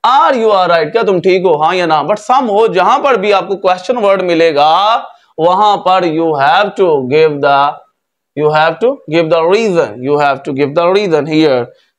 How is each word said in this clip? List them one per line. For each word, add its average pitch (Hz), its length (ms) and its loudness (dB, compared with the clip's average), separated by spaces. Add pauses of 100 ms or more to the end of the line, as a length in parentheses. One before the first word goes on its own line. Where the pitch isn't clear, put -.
"Are 285 260 2
you 226 140 0
all 185 200 2
right?" 160 240 0
क्या 220 120 0
तुम 190 160 0
ठीक 185 240 0
हो? 180 100 2
हाँ 160 220 0
या 180 100 -2
ना। 156 180 0
But 208 140 -4
some 254 320 -2
हो, 214 180 2
जहां 202 320 0
पर 269 180 0
भी 202 140 -2
आपको 190 240 -2
क्वेश्चन 185 420 -2
वर्ड 196 240 0
मिलेगा 165 760 2 (440)
वहां 185 380 2
पर 185 280 0
you 165 220 -2 (120)
have 180 400 0
to 180 100 2 (220)
give 151 340 2
the, 139 240 2 (680)
you 151 160 2
have 160 280 2
to 262 120 0 (200)
give 165 180 0
the 165 100 0 (120)
reason, 170 380 0 (140)
you 147 140 0
have 135 260 0
to 135 140 -6
give 143 120 -2
the 175 240 0
reason 160 360 -2
here। 147 320 2 (340)